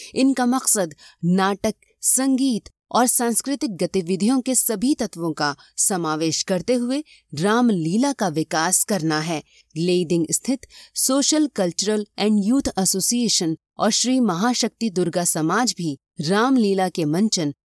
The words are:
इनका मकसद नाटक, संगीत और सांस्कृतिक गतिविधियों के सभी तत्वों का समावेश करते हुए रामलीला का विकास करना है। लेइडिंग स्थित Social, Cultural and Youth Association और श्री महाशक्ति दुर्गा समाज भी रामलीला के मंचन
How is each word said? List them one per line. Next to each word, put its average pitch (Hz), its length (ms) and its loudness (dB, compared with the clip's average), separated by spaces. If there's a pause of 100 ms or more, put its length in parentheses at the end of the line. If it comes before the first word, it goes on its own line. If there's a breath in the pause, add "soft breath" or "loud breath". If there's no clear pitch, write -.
(160 loud breath)
इनका 262 300 2
मकसद 220 480 0 (320 loud breath)
नाटक, 190 500 0 (260)
संगीत 262 680 0 (220)
और 233 160 4
सांस्कृतिक 240 680 -2
गतिविधियों 190 640 0
के 254 140 -2
सभी 233 400 0
तत्वों 170 380 -4
का 147 220 -2 (220 soft breath)
समावेश 160 680 -2
करते 190 300 -2
हुए 254 300 -2 (300 soft breath)
रामलीला 208 800 0
का 208 160 -2
विकास 160 540 -2
करना 156 360 -2
है। 156 220 -4 (340 soft breath)
लेइडिंग 170 560 0
स्थित 240 340 -2 (340 loud breath)
Social, 285 520 2
Cultural 208 540 -2 (140)
and 208 240 2
Youth 254 340 0
Association 190 800 0 (240)
और 208 120 2
श्री 254 280 2
महाशक्ति 226 680 0
दुर्गा 175 360 0
समाज 175 520 0
भी 156 200 -4 (240)
रामलीला 202 680 2
के 170 160 -2
मंचन 165 480 0 (100)